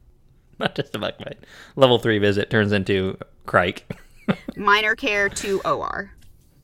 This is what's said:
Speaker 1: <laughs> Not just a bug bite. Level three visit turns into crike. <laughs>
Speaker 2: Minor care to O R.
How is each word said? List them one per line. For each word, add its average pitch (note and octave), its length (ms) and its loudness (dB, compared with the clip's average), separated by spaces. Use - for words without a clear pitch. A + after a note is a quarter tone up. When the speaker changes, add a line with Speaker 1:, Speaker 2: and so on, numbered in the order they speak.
Speaker 1:
<laughs> - 380 -20
Not - 160 -2
just - 200 -6
a - 40 -4
bug G2+ 200 -6
bite. - 200 -14
Level B2 220 6
three A2+ 200 2
visit G2+ 320 2
turns G#2 220 2
into F#2+ 440 0
crike. F#2 360 0
<laughs> - 360 -6
Speaker 2:
Minor G#3+ 400 2
care G#3 320 -2
to G3 360 -4
O D3 180 -2
R. - 300 -10